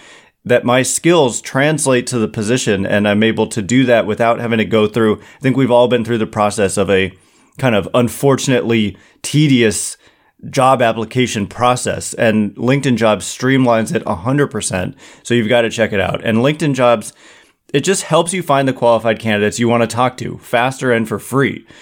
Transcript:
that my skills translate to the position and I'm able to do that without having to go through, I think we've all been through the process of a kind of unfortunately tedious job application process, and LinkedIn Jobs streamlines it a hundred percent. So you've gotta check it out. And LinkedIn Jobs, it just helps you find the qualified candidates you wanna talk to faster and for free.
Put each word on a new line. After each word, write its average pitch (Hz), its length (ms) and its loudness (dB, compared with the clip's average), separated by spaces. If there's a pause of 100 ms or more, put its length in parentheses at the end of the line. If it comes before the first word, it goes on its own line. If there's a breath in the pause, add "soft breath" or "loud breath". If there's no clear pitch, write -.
(440 loud breath)
that 120 200 2
my 127 180 2
skills 135 580 2
translate 135 680 0
to 127 100 -4
the 110 80 0
position 107 580 -2
and 101 220 0
I'm 104 160 2
able 110 240 2
to 110 160 -6
do 123 220 2
that 117 200 2
without 113 360 0
having 117 180 -2
to 107 60 0
go 107 240 2
through, 107 320 0
I - 200 -20
think 131 160 0
we've 131 140 2
all 120 160 6
been 117 180 0
through 117 140 -2
the 107 80 -2
process 104 500 -2
of 95 140 0
a 95 260 0 (400 soft breath)
kind 123 200 0
of 95 180 -2
unfortunately 120 1000 0 (260 soft breath)
tedious 131 720 2 (540 soft breath)
job 131 320 2
application 113 640 -2
process, 120 640 -2
and 107 440 0
LinkedIn 131 420 0
Jobs 107 260 2
streamlines 127 720 0
it - 100 -6
a 107 100 -4
hundred 127 340 -2
percent. 92 460 -6 (280 loud breath)
So - 100 -4
you've 120 160 2
gotta 117 220 2
check 107 200 -2
it 104 100 -2
out. 90 220 -2
And 113 160 0
LinkedIn 147 360 0
Jobs, 120 400 2 (580 soft breath)
it 147 80 2
just 190 220 -2
helps 170 320 0
you 180 80 -4
find 139 260 0
the 127 60 -2
qualified 113 440 2
candidates 104 400 -2
you 117 100 2
wanna 117 180 2
talk 123 320 -2
to - 200 -10
faster 127 540 -2
and 113 160 0
for 110 100 -6
free. - 480 -2 (160 loud breath)